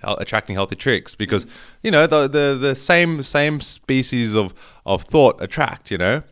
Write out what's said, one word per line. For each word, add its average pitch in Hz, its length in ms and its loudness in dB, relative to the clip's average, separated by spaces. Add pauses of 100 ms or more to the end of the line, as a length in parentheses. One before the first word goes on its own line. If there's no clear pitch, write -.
uh, 101 160 -6
attracting 101 380 -6
healthy 98 180 -4
chicks - 400 -4
because, 98 300 -2 (380)
you 220 80 -2
know, 160 160 6
the, 151 200 4
the, 143 320 0
the 135 160 0
same, 170 480 0
same 147 380 -2
species 123 760 -2
of, 101 200 -2 (320)
of 95 160 0
thought 147 400 4
attract, - 480 -6
you 95 80 -4
know, 107 340 0